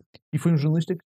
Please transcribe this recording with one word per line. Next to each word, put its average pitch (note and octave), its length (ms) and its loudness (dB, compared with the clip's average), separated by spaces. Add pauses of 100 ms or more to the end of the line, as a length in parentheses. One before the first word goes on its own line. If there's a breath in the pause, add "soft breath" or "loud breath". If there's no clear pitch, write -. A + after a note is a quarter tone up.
(320)
e D#3 60 -2
foi E3+ 140 2
um D#3+ 40 4
jornalista D#3 380 0
que E3+ 160 -10